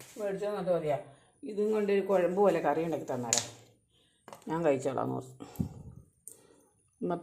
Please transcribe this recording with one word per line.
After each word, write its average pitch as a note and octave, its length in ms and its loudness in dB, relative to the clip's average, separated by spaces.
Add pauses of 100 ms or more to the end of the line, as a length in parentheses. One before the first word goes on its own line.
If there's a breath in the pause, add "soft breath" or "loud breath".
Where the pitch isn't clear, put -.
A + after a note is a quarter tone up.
(200)
മേടിച്ചോ G3+ 300 -4
എന്നിട്ട് F#3 280 -2
പറയാ, D3+ 200 0 (540 loud breath)
ഇതും G#3 240 0
കൊണ്ട് G3+ 180 2
ഒരു G3+ 160 4
കുഴമ്പ് F3+ 320 4
പോലെ F3 240 6
കറി D#3 220 4
ഉണ്ടാക്കി D#3+ 240 -4
തന്നാലേ A#2+ 320 0 (1040)
ഞാൻ D#3+ 160 0
കഴിച്ചോളാം C3 420 0
എന്ന് C3 120 -4
പറഞ്ഞു. - 280 -14 (1500 loud breath)
എന്നാ F3+ 220 0